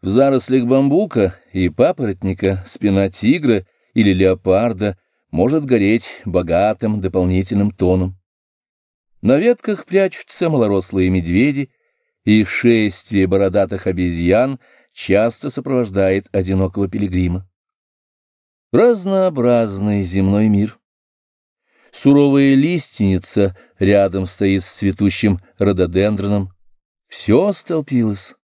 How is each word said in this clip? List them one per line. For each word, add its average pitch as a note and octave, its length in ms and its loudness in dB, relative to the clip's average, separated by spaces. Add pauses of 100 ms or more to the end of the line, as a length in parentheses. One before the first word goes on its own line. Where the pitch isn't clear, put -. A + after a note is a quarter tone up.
В G2 60 -6
зарослях B2+ 580 2
бамбука C3+ 720 0 (140)
и F#2 160 0
папоротника G2 960 -2
спина G2 440 -2
тигра A#2 580 0 (260)
или G2+ 200 2
леопарда F#2+ 840 0 (320)
может C3+ 360 0
гореть A2+ 580 0
богатым G2 760 -2
дополнительным F#2+ 720 0
тоном. F#2 460 0 (1040)
На A#3+ 160 2
ветках A3+ 480 -2
прячутся F#3 640 -2
малорослые G2+ 600 0
медведи, G2 600 0 (540)
и G#2+ 220 4
шествие G#2+ 840 0
бородатых G2 600 -2
обезьян F#2 760 0 (320)
часто A2+ 560 -2
сопровождает G2 840 -2
одинокого F#2+ 540 -2
пилигрима. F#2 640 -4 (1200)
Разнообразный B2 1300 0
земной G2 440 2
мир. G#2 320 0 (1120)
Суровая C#3 640 4
лиственница G#2 1000 0 (220)
рядом G2 480 2
стоит F#2+ 360 -2
с - 80 -10
цветущим G2 680 0 (160)
рододендроном. G2 960 0 (560)
Всё E3 420 0
столпилось. B2+ 920 -4